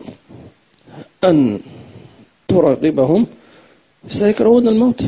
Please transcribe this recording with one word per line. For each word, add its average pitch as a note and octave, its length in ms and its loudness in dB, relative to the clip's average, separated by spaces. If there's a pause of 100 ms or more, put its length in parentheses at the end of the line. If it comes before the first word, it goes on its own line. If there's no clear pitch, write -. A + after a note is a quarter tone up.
(1200)
أن C3+ 360 2 (880)
ترغبهم، D#3 800 0 (840)
سيكرهون A3+ 600 0
الموت A#3 400 0